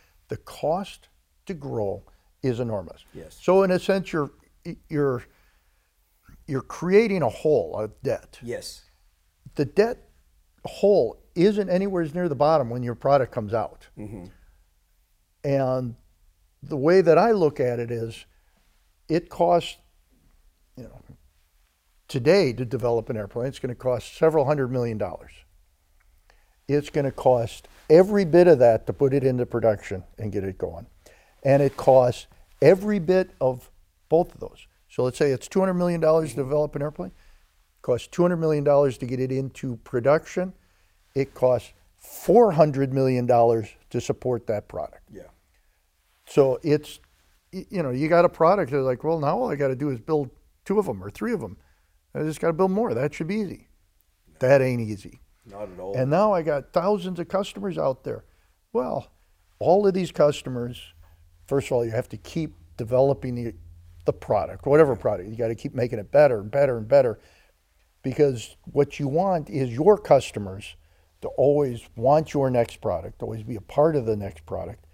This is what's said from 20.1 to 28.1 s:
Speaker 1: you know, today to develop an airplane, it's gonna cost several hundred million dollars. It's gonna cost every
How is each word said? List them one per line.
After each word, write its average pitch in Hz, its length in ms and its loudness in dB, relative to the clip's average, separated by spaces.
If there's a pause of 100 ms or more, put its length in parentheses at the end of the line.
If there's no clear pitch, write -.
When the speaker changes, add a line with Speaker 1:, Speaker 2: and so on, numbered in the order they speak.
Speaker 1:
you 127 60 -18
know, 120 180 -20 (1080)
today 143 460 2
to 123 120 -6
develop 117 440 -4
an 120 80 -6
airplane, 117 300 -8
it's 135 120 -12
gonna 123 160 -8
cost 123 420 -6
several 156 280 2
hundred 135 260 -2
million 120 260 -4
dollars. 95 340 -8 (1400)
It's 143 220 -2
gonna 139 220 -2
cost 123 560 0 (220)
every 190 360 6